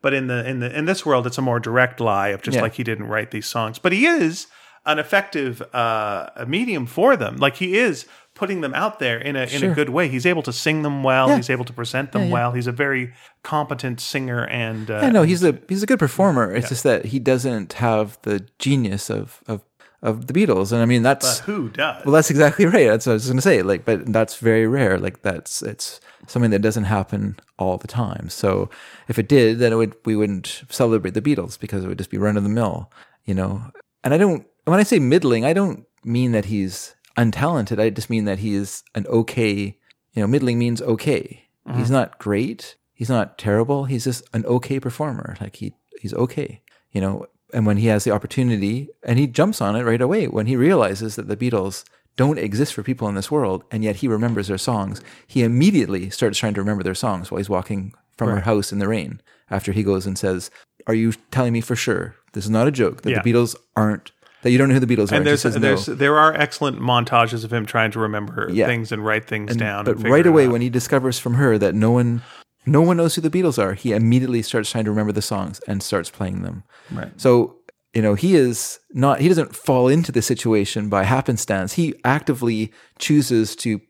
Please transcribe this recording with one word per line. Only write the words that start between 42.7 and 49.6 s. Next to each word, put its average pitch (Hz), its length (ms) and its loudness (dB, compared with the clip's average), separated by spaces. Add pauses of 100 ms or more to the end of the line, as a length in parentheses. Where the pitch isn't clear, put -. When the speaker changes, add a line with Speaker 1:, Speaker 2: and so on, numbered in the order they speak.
Speaker 2:
He's 117 160 -6
not 113 280 -2
terrible. 117 460 2
He's 127 200 -4
just 127 280 -4
an 113 140 -4
okay 127 340 0
performer. 127 600 -8
Like, 98 160 -12
he, 101 180 -12 (260)
he's - 140 -8
okay, - 480 -4 (300)
you 101 80 -2
know? 98 260 -4 (280)
And 110 120 2
when 104 100 4
he 113 120 2
has 104 160 2
the 110 80 2
opportunity, 113 760 -2 (140)
and 120 160 2
he 143 80 4
jumps 156 340 0